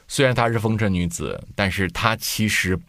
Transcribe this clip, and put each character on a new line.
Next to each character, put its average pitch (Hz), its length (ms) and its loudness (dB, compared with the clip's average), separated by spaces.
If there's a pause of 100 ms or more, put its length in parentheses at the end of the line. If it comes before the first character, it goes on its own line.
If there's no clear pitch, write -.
虽 - 160 0
然 127 120 4
她 117 140 4
是 117 100 0
风 110 180 0
尘 104 160 2
女 87 140 0
子， 73 360 -6 (120)
但 101 140 2
是 90 200 0
她 110 260 0
其 - 320 -2
实 92 300 0 (100)